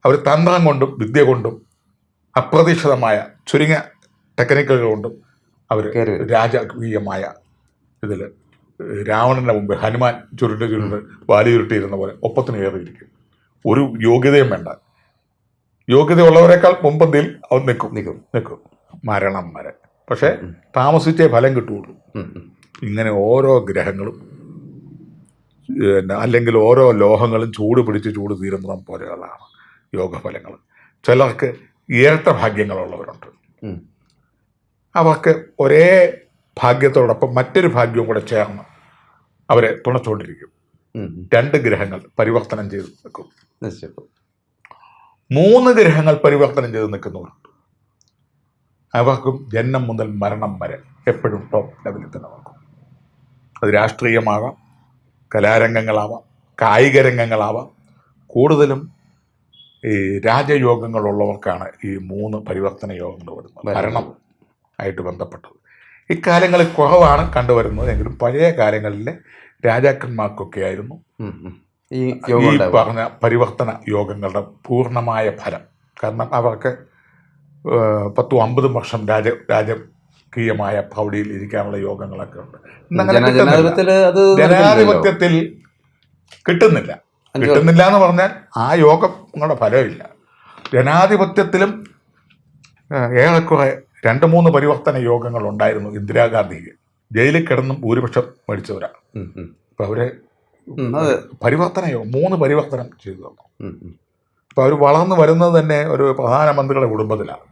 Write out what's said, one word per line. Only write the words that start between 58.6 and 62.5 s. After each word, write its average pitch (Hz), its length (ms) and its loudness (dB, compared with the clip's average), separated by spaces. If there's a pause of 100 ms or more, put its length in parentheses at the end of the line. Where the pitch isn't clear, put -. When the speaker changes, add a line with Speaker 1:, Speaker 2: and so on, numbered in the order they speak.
Speaker 1:
ഈ 98 340 -4
രാജയോഗങ്ങളുള്ളവർക്കാണ് 113 1500 -2 (160)
ഈ 98 120 -8
മൂന്ന് 101 400 -10
പരിവർത്തന 98 540 -8